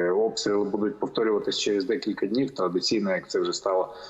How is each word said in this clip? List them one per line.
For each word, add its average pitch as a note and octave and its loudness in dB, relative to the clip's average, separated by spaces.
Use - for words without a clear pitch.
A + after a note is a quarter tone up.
обстріли G#2 2
будуть G2+ -2
повторюватись G#2 0
через G2+ 2
декілька G2 -2
днів, C3 0
традиційно, F#2+ 0
як F2+ -2
це G2 0
вже F2 0
стало, F#2 0